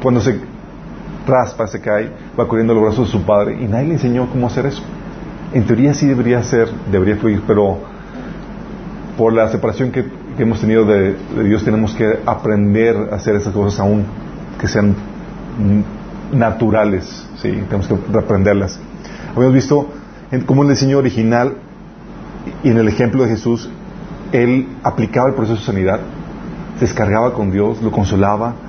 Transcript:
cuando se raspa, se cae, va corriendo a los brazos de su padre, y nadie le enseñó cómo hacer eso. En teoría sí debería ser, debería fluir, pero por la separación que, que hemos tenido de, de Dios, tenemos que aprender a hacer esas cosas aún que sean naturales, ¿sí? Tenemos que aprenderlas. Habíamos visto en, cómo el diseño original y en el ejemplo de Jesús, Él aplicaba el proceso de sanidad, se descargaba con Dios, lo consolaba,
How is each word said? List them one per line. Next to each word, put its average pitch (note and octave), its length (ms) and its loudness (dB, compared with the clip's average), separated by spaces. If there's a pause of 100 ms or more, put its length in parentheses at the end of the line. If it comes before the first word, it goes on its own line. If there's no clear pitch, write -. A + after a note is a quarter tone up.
cuando B2 180 4
se G#2 160 2 (920)
raspa, A#2+ 400 2
se G#2+ 120 -8
cae, G#2+ 300 0 (280)
va - 100 2
corriendo A2+ 240 2
a - 20 4
los A2 100 6
brazos G#2+ 220 2
de G#2 120 0
su F2 60 -2
padre, G#2 380 2
y A#2 60 -2
nadie A#2 180 0
le E3 80 0
enseñó B2 340 0
cómo B2 200 0
hacer B2+ 180 -2
eso. C#3 160 -6 (720)
En A#2 100 4
teoría B2 280 4
sí D3 140 0
debería A#2+ 360 2
ser, A2+ 260 2 (220)
debería G2 260 2
fluir, G#2+ 300 2
pero G2+ 300 4 (1400)
por A2+ 160 4
la A2+ 140 4
separación A2+ 420 -2
que, B2 160 -2 (280)
que B2+ 100 0
hemos A2+ 180 2
tenido A2 240 4
de, G2 280 4 (220)
de B2 80 0
Dios, G2+ 180 4
tenemos A2 320 2
que A2 300 2
aprender G#2+ 880 2
a G#2+ 40 -2
hacer G#2 200 0
esas G#2 160 -2
cosas G2+ 260 0
aún G#2 260 2 (540)
que - 80 -4
sean G2+ 280 2 (1400)
naturales, G#2+ 1040 0
¿sí? G#2 140 -4 (180)
Tenemos G2 180 -2
que G#2 320 0
aprenderlas. G2+ 600 2 (560)
Habíamos B2+ 160 6
visto C#3 360 4 (420)
en, B2+ 100 -2
cómo C3+ 220 2
el C#3+ 80 4
diseño C3+ 260 2
original A#2+ 560 2 (1120)
y C3 60 6
en A2+ 80 6
el A2 100 4
ejemplo B2 340 2
de A#2+ 60 4
Jesús, A2+ 400 -2 (640)
Él B2+ 340 4 (160)
aplicaba B2 460 0
el C#3 60 0
proceso A2 240 0
de - 80 -12
sanidad, F#2+ 340 0 (800)
se - 80 2
descargaba A2 480 0
con G2+ 160 -2
Dios, G#2 320 0
lo A2 80 0
consolaba, G#2 640 2 (140)